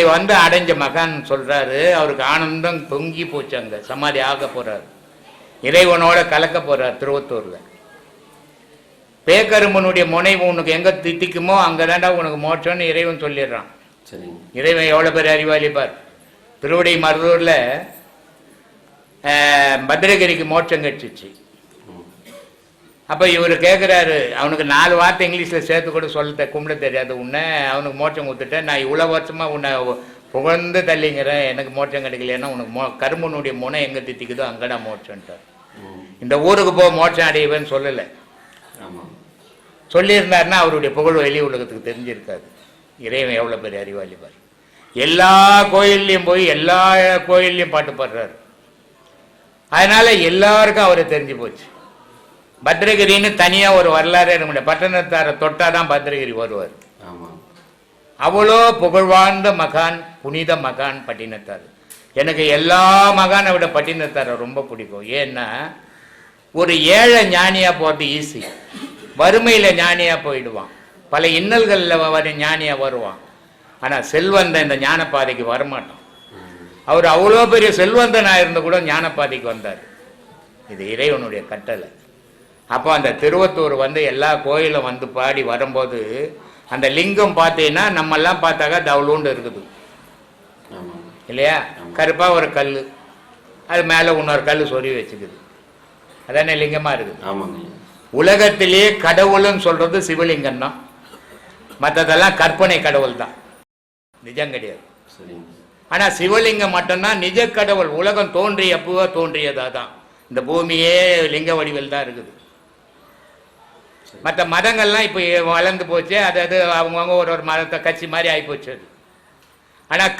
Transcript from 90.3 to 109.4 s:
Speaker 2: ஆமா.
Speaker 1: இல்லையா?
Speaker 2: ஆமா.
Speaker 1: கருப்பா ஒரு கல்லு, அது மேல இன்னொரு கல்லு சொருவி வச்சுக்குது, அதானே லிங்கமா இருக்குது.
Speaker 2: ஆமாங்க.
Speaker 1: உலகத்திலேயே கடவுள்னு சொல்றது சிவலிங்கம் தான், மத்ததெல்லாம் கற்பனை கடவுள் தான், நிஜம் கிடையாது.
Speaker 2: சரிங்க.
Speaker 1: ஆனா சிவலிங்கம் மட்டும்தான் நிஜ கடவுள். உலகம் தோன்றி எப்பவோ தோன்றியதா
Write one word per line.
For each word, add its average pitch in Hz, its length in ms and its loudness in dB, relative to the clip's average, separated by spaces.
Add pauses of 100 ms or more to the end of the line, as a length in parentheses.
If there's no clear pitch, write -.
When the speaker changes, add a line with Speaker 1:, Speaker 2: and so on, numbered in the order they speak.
Speaker 2:
ஆமா. 175 180 -18 (340)
Speaker 1:
இல்லையா? 139 260 0 (240)
Speaker 2:
ஆமா. - 180 -18
Speaker 1:
கருப்பா 160 300 2 (100)
ஒரு 156 100 0 (100)
கல்லு, 139 240 -4 (920)
அது 175 100 2 (100)
மேல 165 300 4
இன்னொரு 147 280 -2
கல்லு 151 240 0
சொருவி 131 260 -4
வச்சுக்குது, 101 360 -16 (920)
அதானே 156 340 0
லிங்கமா 151 340 -4
இருக்குது. 101 240 -10 (120)
Speaker 2:
ஆமாங்க. 90 340 -10 (540)
Speaker 1:
உலகத்திலேயே 196 640 4 (200)
கடவுள்னு 196 600 4
சொல்றது 165 320 0 (100)
சிவலிங்கம் 151 560 -2
தான், 147 140 -10 (1040)
மத்ததெல்லாம் 160 580 2
கற்பனை 170 460 2
கடவுள் 135 340 0
தான், - 140 -12 (920)
நிஜம் 135 280 -8
கிடையாது. 110 280 -12 (320)
Speaker 2:
சரிங்க. 87 320 -20 (440)
Speaker 1:
ஆனா 190 160 0 (120)
சிவலிங்கம் 208 600 0
மட்டும்தான் 185 460 -2
நிஜ 185 140 -2 (200)
கடவுள். 196 320 0 (100)
உலகம் 202 360 -2
தோன்றி 190 300 -2 (100)
எப்பவோ 180 280 -2 (120)
தோன்றியதா 147 500 -4 (120)